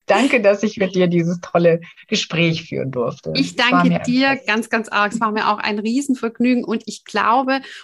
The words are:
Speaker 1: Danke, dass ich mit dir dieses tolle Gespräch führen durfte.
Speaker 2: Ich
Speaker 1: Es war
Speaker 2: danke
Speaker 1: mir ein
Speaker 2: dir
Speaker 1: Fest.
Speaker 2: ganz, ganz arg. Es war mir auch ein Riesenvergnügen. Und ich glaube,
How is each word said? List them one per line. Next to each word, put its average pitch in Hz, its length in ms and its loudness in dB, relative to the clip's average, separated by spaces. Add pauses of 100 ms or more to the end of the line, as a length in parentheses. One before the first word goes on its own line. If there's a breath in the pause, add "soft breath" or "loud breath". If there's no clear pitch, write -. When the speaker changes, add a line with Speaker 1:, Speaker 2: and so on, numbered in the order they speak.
Speaker 1:
Danke, 233 360 2
dass 202 200 4
ich 214 140 -2
mit 185 180 -2
dir 185 120 4
dieses 175 340 0
tolle 170 400 2 (280 loud breath)
Gespräch 165 600 -2
führen 135 220 -6
durfte. 135 460 -6
Speaker 2:
Ich 277 160 -2
Speaker 1:
Es - 60 -6
war 247 120 2
Speaker 2:
danke 175 180 4
Speaker 1:
mir 175 120 2
ein - 40 -10
Speaker 2:
dir 254 240 2
Speaker 1:
Fest. 262 180 -2
Speaker 2:
ganz, 220 220 -2
ganz 226 200 -4
arg. 208 240 -2
Es 226 80 -4
war 220 120 2
mir 214 160 -2
auch 208 100 0
ein 208 200 -4
Riesenvergnügen. 240 840 0
Und 220 240 -4
ich - 180 -14
glaube, 254 580 0 (220 loud breath)